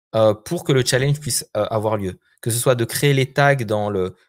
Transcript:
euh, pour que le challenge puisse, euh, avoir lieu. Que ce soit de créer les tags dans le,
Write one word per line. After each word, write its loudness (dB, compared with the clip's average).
euh, 6
pour -8
que -2
le 2
challenge 0
puisse, -6
euh, 0
avoir -2
lieu. -6
Que -4
ce -2
soit 2
de 0
créer 0
les 0
tags 4
dans -2
le, -2